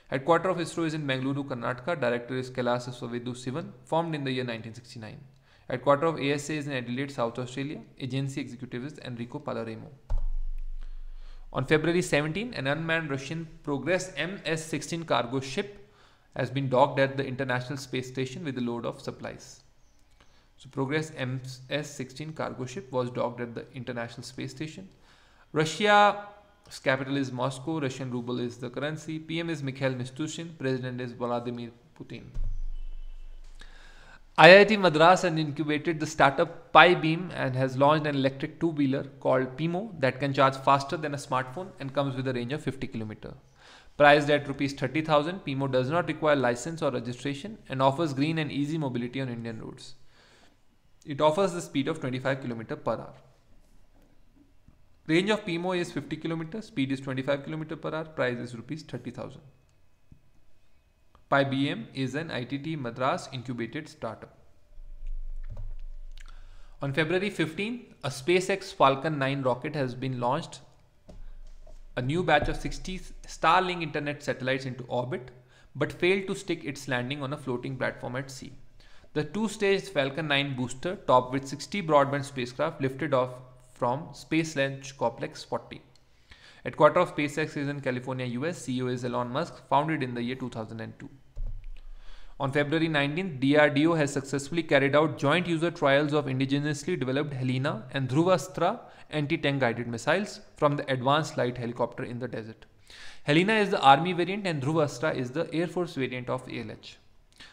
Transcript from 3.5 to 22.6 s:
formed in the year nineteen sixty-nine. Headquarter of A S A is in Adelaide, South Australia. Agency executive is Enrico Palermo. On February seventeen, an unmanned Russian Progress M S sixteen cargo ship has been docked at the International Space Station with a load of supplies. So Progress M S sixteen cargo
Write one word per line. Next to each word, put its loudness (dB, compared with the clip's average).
formed -2
in -6
the -4
year -2
nineteen -8
sixty-nine. -16
Headquarter 2
of 0
A 2
S -4
A -4
is -4
in -6
Adelaide, -4
South -2
Australia. -6
Agency -4
executive -8
is -12
Enrico -8
Palermo. -8
On -2
February 4
seventeen, 0
an -4
unmanned 0
Russian -6
Progress -2
M -4
S -2
sixteen -6
cargo 0
ship -6
has -2
been -2
docked 6
at 2
the -2
International -4
Space -6
Station -6
with -4
a -2
load -2
of -6
supplies. -12
So -20
Progress -2
M -4
S -4
sixteen -10
cargo -6